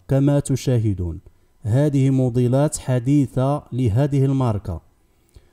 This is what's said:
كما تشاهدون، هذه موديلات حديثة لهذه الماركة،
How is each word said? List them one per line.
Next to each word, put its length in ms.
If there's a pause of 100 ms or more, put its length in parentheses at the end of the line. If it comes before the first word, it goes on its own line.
كما 320
تشاهدون، 800 (420)
هذه 480
موديلات 680
حديثة 920
لهذه 540
الماركة، 560 (720)